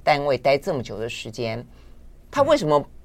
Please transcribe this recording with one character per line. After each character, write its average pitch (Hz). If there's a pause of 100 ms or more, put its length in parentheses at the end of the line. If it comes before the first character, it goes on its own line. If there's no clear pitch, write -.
单 143
位 143
待 139
这 143
么 127
久 104
的 113
时 -
间， 117 (640)
他 294
为 294
什 202
么， 147 (260)